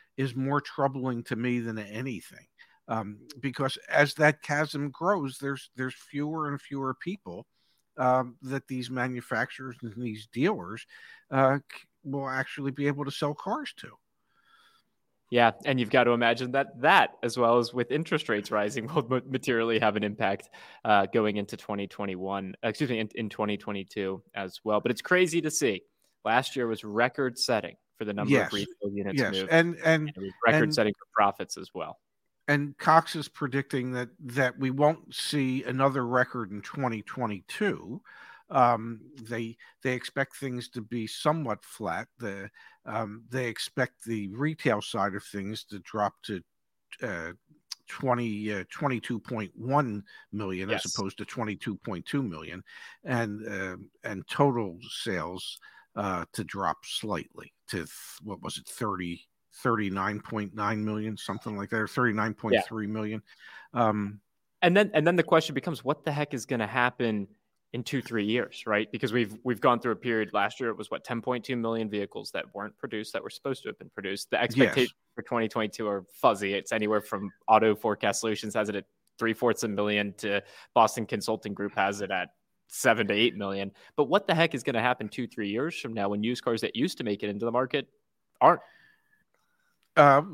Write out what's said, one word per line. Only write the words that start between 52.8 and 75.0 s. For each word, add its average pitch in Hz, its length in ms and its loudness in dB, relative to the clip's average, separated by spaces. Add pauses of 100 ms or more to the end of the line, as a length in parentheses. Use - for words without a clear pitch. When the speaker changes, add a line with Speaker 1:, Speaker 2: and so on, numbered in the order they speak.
Speaker 1:
and, 110 440 -4
uh, 95 300 -6 (260)
and 101 240 -8
total 117 500 2 (140)
sales, 90 680 -6 (360)
uh, 92 380 -4
to 107 100 -6
drop 87 420 -4
slightly - 640 -8 (180)
to 101 80 -6
th-, 78 120 -6 (320)
what 95 220 -10
was 78 160 -8
it, - 80 -18
thirty, 90 580 -6 (380)
thirty-nine 104 560 0
point 104 340 -6
nine 107 320 -2
million, 107 320 -4
something 104 400 -8
like 98 140 -6
that, 113 60 -2
or 107 100 0
thirty-nine 110 480 0
point 110 320 2
three 110 180 -6
million. 107 380 -6 (500)
Speaker 2:
Yeah. 117 140 4
Speaker 1:
Um, 104 320 0 (420)
Speaker 2:
And 180 140 6
then, 208 180 6
and 156 120 4
then 175 100 6
the 185 80 4
question 160 320 4
becomes, 139 280 -4
what 139 200 -2
the 151 80 -2
heck 147 220 -2
is 123 120 -6
gonna 113 220 -2
happen 117 600 0 (460)
in 120 100 -6
two, 131 180 -2
three 107 240 -2
years, 113 400 -2
right? 107 260 2
Because 113 200 -2
we've, 110 320 0
we've 123 160 0
gone 120 220 6
through 123 100 0
a 107 60 0
period. 110 340 0
Last 101 300 0
year, 120 80 0
it 104 80 -4
was, 104 120 -12
what, - 140 -6
ten 117 180 -4
point 123 240 -4
two 131 100 -4
million 113 340 -2
vehicles 104 420 -6
that 90 220 -6
weren't 101 240 -8
produced, 110 360 -8
that - 100 -4
were - 60 -10
supposed - 340 -8
to 107 60 -8
have - 80 -12
been 98 120 -18
produced. 98 420 -8
The 120 60 2
Speaker 1:
Yes. 120 80 4
Speaker 2:
expectations 123 500 4 (180)